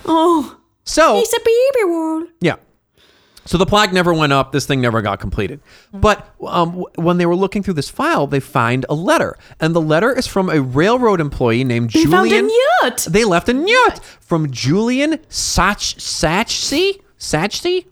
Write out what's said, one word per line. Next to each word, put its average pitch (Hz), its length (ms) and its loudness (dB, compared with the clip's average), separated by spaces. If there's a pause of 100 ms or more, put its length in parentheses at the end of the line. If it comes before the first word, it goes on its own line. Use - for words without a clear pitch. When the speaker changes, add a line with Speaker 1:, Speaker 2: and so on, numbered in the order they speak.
Speaker 1:
Oh. 320 500 0 (280)
Speaker 2:
So - 340 2
Speaker 1:
It's 453 160 0
a 466 60 -2
baby 466 500 2
wall. 320 340 -4 (160)
Speaker 2:
yeah. 165 140 0 (920)
So - 120 -2
the 175 80 2
plaque 208 300 2
never 175 180 2
went 151 220 2
up. 135 180 0
This 143 140 -2
thing 135 160 0
never 113 180 0
got 101 200 -2
completed. 104 400 -6 (300)
But, 202 280 0 (280)
um, 175 220 0
w-, 180 160 -8 (120)
when 175 200 0
they 175 80 0
were 170 100 2
looking 196 280 -2
through 190 120 -4
this 143 140 -4
file, 262 380 -2
they 139 140 -2
find 127 500 -2
a 147 40 -2
letter. 190 440 -2 (200)
And 160 160 0
the 170 60 2
letter 160 340 2
is 247 120 -2
from 185 240 -2
a 156 100 2
railroad 190 580 2
employee 131 460 0
named 120 280 -2
Speaker 1:
They 320 100 4
Speaker 2:
Julian. 370 440 4
Speaker 1:
found 427 40 0 (320)
a - 80 2
note. - 180 -6
Speaker 2:
They 208 160 2
left 175 240 2
a 240 60 2
note 415 460 2 (200)
from 156 300 -2
Julian 233 680 0 (120)
Sach-, - 480 -2
Sachse? - 1200 -4 (180)
Sachse? 339 720 -4